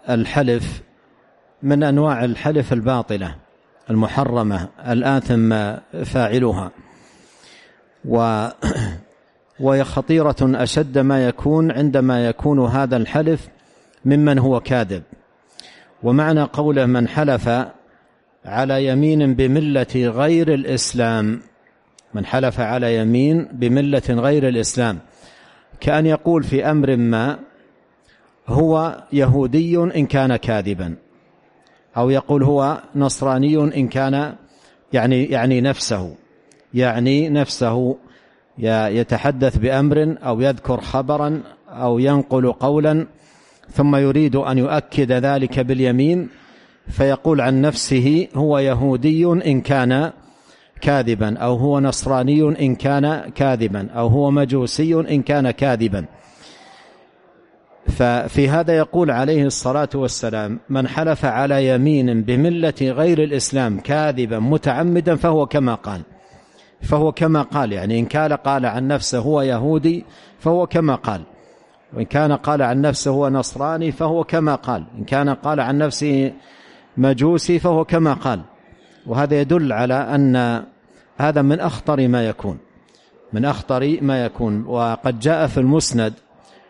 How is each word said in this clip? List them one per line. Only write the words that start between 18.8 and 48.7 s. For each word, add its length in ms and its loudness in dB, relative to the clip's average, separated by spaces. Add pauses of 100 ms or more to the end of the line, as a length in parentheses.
يمين 460 2
بملة 600 0
غير 580 2
الإسلام"، 880 -2 (720)
من 120 -6
حلف 340 -2
على 380 -2
يمين 540 2
بملة 580 0
غير 380 2
الإسلام، 520 -2 (800)
كأن 260 0
يقول 380 0
في 280 -2
أمر 240 2
ما: 440 0 (1080)
"هو 540 0 (100)
يهودي"، 640 2
إن 280 0
كان 300 0
كاذباً، 600 -4 (1040)
أو 120 2
يقول: 340 0
"هو 380 0 (140)
نصراني"، 640 0
إن 300 0
كان 480 -2 (580)
يعني، 320 2
يعني 360 2
نفسه، 540 -4 (580)
يعني 560 0
نفسه 680 0 (600)
ي-، 400 0
يتحدث 600 0
بأمر 640 2
أو 180 -2
يذكر 400 -2
خبراً 600 -2 (280)
أو 300 -2
ينقل 520 2
قولاً، 560 0 (640)
ثم 260 2
يريد 400 2
أن 220 0
يؤكد 540 0
ذلك 480 0
باليمين، 720 2 (580)
فيقول 540 0
عن 200 2
نفسه: 720 0
"هو 240 0
يهودي"، 680 2